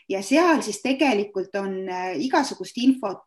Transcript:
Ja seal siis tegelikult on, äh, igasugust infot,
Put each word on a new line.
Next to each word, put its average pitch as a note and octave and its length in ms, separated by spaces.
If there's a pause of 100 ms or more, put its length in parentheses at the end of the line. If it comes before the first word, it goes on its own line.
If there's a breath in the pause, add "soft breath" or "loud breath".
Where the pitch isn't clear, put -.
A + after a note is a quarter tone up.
Ja F#3+ 120
seal D#4 400
siis G#3 220
tegelikult G#3 720
on, F#3+ 320
äh, F3+ 320
igasugust C4 580
infot, A#3+ 480